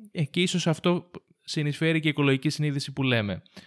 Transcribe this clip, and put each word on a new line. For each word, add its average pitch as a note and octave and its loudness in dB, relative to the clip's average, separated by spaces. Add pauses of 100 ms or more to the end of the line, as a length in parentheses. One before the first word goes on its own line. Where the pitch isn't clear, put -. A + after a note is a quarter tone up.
(120)
ε, D3 -2
και D#3+ -2
ίσως F3+ 0
αυτό F3 0 (340)
συνεισφέρει D#3+ 0
και D3+ 0
η D3+ 2
οικολογική C#3 2
συνείδηση C#3+ -2
που C3+ -4
λέμε. A2 0 (240)